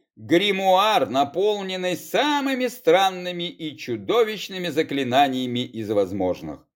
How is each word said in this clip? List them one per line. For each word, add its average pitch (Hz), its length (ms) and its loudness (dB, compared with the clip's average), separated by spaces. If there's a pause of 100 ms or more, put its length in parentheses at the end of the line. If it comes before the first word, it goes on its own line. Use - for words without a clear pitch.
(160)
гримуар, 190 920 4
наполненный 180 880 -2
самыми 269 680 -2
странными 180 840 0
и 151 280 -10
чудовищными 185 920 -2
заклинаниями 131 920 0
из 113 320 -6
возможных. 92 760 -2 (100)